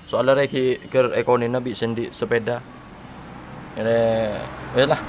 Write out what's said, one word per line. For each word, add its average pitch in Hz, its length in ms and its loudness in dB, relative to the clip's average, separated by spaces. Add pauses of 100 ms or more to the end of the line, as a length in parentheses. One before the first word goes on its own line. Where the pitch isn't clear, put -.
Soalnya 131 400 4
reki 127 480 0
ker 127 260 4
ekoni 120 320 2
nabi 123 240 -2
sendi 113 400 -2
sepeda. 120 480 0 (1120)
Ini, 113 240 2 (800)
wes 135 80 6
lah. 147 220 2